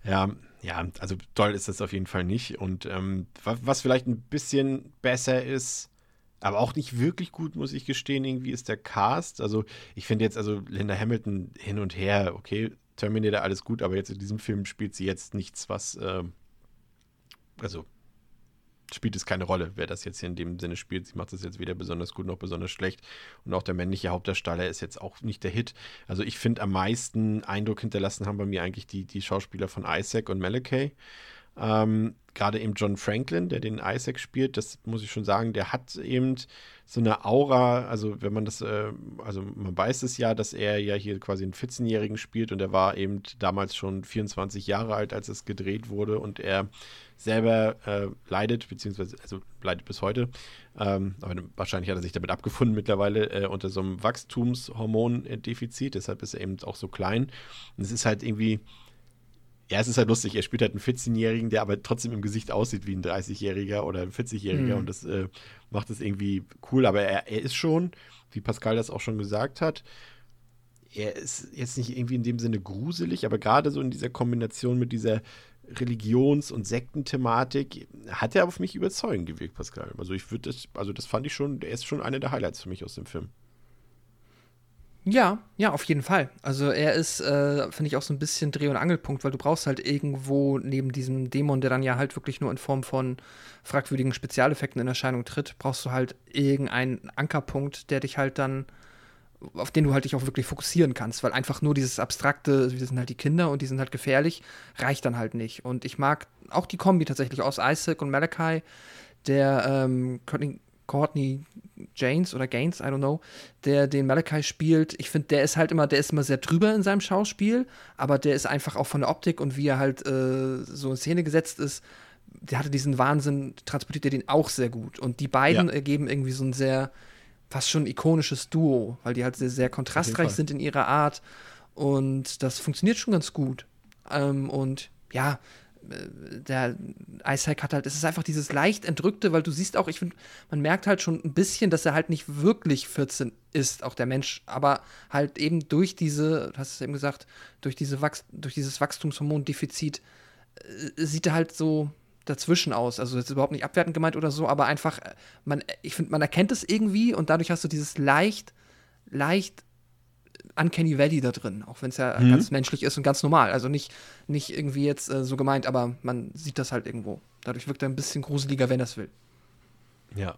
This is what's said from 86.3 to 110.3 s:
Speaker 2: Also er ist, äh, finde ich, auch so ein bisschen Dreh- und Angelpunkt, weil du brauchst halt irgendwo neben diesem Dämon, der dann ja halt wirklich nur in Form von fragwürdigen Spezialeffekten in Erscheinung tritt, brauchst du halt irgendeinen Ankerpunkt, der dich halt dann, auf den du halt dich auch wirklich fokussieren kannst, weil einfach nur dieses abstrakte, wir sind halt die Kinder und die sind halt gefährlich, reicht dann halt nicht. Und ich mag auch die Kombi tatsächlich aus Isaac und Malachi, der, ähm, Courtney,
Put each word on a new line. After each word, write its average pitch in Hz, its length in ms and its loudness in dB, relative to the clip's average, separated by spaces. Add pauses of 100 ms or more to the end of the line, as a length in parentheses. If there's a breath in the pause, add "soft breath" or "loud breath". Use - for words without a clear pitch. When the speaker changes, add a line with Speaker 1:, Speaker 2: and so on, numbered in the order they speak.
Speaker 2:
Also 139 280 0
er 151 240 4
ist, 160 260 0
äh, 143 520 2
finde 151 160 -2
ich, 139 100 0
auch 139 40 0
so - 120 -4
ein 139 60 -4
bisschen 151 320 -2
Dreh- 147 180 0
und 131 80 2
Angelpunkt, 151 480 0
weil 139 60 2
du 135 60 -6
brauchst 156 300 0
halt 135 180 -2
irgendwo 139 720 2
neben 131 360 -2
diesem 131 360 -2
Dämon, 139 300 2
der 131 100 2
dann 127 140 2
ja 127 140 2
halt 139 180 -2
wirklich - 240 -6
nur 147 120 0
in 131 60 -4
Form 135 260 -2
von 131 340 -2 (460 loud breath)
fragwürdigen 131 500 0
Spezialeffekten 135 680 0
in 123 60 0
Erscheinung 127 380 -2
tritt, - 340 -6
brauchst - 260 -4
du 123 60 -4
halt 127 240 -2 (160)
irgendeinen 135 840 0
Ankerpunkt, 143 720 -2
der 139 120 2
dich - 160 -6
halt 135 200 0
dann, 135 280 -2 (880 soft breath)
auf - 180 -6
den 156 140 6
du 139 80 6
halt 135 100 4
dich 139 120 -2
auch 131 100 0
wirklich 127 200 -2
fokussieren - 480 2
kannst, 117 300 -6
weil 123 80 4
einfach 131 300 -2
nur 147 120 4
dieses 131 260 0
abstrakte, 139 800 2
wir 127 80 -4
sind 127 120 -2
halt 123 100 -2
die 123 80 -8
Kinder 160 340 2
und 143 120 0
die 135 60 -2
sind 131 120 -2
halt 131 120 -2
gefährlich, 143 500 2 (340 loud breath)
reicht 131 300 0
dann 120 100 2
halt 113 200 -2
nicht. 113 280 -6
Und 127 220 -4
ich 120 120 -8
mag 143 300 2 (220)
auch 180 160 0
die - 100 -8
Kombi 180 300 6
tatsächlich 131 360 -2
aus 135 200 0
Isaac 147 400 2
und 143 80 -4
Malachi, 160 520 0 (640 loud breath)
der, 135 360 6 (220)
ähm, 127 400 0
Courtney, 151 340 -4 (280)